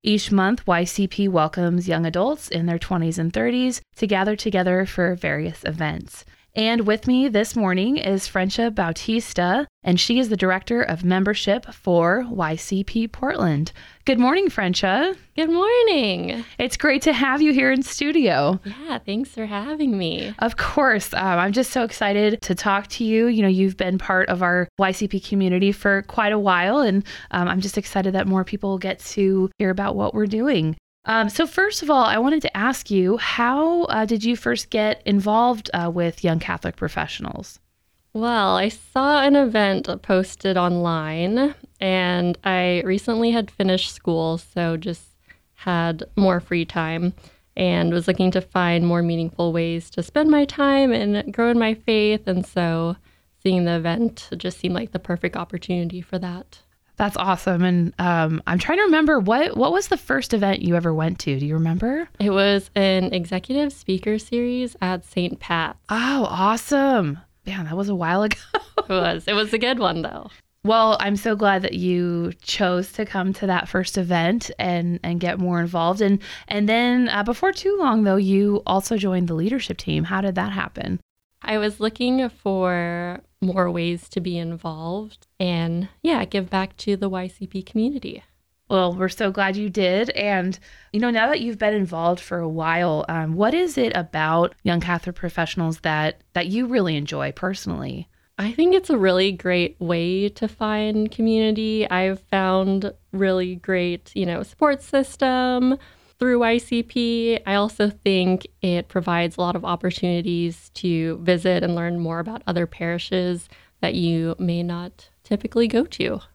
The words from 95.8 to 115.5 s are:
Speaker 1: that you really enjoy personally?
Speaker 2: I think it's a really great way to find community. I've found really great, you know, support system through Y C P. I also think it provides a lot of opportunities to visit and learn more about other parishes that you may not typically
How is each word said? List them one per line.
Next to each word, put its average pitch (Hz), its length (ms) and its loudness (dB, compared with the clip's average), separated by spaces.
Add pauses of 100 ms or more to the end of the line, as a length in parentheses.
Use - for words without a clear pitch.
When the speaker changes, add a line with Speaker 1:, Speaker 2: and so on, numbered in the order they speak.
Speaker 1:
that 175 140 -2
you 233 200 -2
really 190 300 2
enjoy 143 340 -6
personally? 156 800 -8 (280)
Speaker 2:
I 208 140 -2
think 349 240 4
it's 370 140 0
a 277 80 2
really 190 340 4
great 180 480 -2
way 175 480 -2
to 208 220 -4
find 214 600 -2
community. 220 800 0
I've 190 340 0
found 190 720 0 (200)
really 185 420 0
great, 175 580 -4
you 196 120 -2
know, 175 180 -4
support 285 380 0
system 254 960 0 (420)
through 247 200 2
Y 226 180 2
C 233 260 -2
P. 233 640 -2
I 196 100 0
also 208 340 0
think 185 560 0 (160)
it 175 280 -2
provides 170 480 -2
a 180 40 -4
lot 175 140 -2
of 170 80 -6
opportunities 175 1080 -2
to 165 460 -2
visit 175 440 2
and 175 120 0
learn 170 220 -4
more 165 220 -4
about 220 260 -8
other 175 220 -2
parishes 175 800 -4 (320)
that - 160 -2
you 165 420 0
may 170 240 -2
not 175 480 -8 (140)
typically 226 460 -2